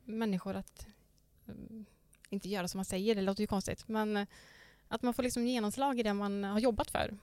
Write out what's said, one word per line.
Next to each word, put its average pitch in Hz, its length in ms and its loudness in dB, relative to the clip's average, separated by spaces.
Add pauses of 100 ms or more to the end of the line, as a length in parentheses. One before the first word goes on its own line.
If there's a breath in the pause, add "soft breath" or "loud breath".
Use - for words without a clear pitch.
människor 202 500 -2
att, - 320 -10 (600)
mm, - 380 -14 (440 soft breath)
inte 196 200 -6
göra 190 180 -2
som 185 100 -6
man 190 80 -4
säger, 202 300 2
det 196 60 0
låter 196 220 2
ju 214 40 2
konstigt, - 400 -2
men, 214 300 0
eh, 202 100 -2 (600 loud breath)
att 226 140 -4
man 247 120 4
får 247 100 2
liksom 240 240 2
genomslag 247 520 2
i 233 40 2
det 208 100 2
man 202 300 0
har 202 160 2
jobbat 226 320 4
för. - 180 2 (140)